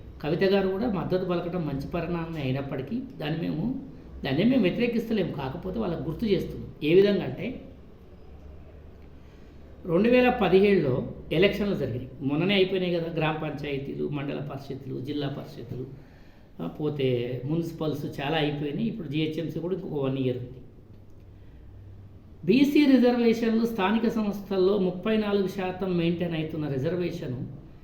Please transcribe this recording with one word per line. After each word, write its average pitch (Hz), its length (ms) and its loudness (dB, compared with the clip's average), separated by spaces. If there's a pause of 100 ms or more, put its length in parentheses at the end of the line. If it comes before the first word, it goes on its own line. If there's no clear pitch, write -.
(220)
కవిత 165 220 0
గారు 196 240 4
కూడా 220 240 0
మద్దతు 180 340 0
పలకడం 175 400 -2
మంచి 135 220 -4
పరిణామమే 165 540 -4
అయినప్పటికీ, 135 600 -4 (160)
దాన్ని 160 240 -4
మేము, 180 540 -4 (300)
దాన్నే 139 180 2
మేము 254 180 6
వ్యతిరేకిస్తలేము. 214 720 0
కాకపోతే 143 480 -6
వాళ్ళకు 165 240 -2
గుర్తు 156 220 -4
చేస్తున్నాం. - 440 0 (140)
ఏ 151 100 4
విధంగా 196 300 6
అంటే, 165 380 -8 (2250)
రెండు 185 240 6
వేల 247 200 8
పదిహేడులో 180 840 4 (180)
ఎలక్షన్లు 202 440 2
జరిగినాయి. 123 340 -4 (120)
మొన్ననే 151 320 2
అయిపోయినాయి 185 400 2
కదా, 165 200 -2
గ్రామ 156 220 0
పంచాయతీలు, 147 720 -6
మండల 147 320 -4
పరిషత్లు, 135 640 -8
జిల్లా 143 260 -4
పరిషత్లు, 131 600 -10 (720)
ఆ, 165 60 -6
పోతే 131 760 -2
మున్సిపల్స్ 156 600 -4
చాలా 147 320 -4
అయిపోయినాయి. 147 500 -2
ఇప్పుడు 175 200 -6
జిహెచ్ఎంసీ 156 520 -2
కూడా 180 160 -4
ఇంకొక 147 300 -4
వన్ 135 120 -2
ఇయర్ 127 200 0
ఉంది. - 120 -10 (2000)
బీసీ 285 400 6
రిజర్వేషన్లు, 233 800 6
స్థానిక 220 420 2
సంస్థల్లో 202 680 2
ముప్పై 190 400 0
నాలుగు 202 300 2
శాతం 185 500 -2
మెయింటైన్ 170 380 0
అవుతున్న 156 320 -4
రిజర్వేషన్ 151 800 -2 (360)